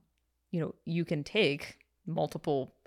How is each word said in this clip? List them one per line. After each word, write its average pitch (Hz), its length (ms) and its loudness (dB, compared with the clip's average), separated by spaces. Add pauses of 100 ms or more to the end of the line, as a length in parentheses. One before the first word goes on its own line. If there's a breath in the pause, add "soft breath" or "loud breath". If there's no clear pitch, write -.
(520)
you 175 100 0
know, - 120 -2 (120)
you 165 180 0
can 156 220 -2
take 147 520 2 (300)
multiple 151 680 0 (140)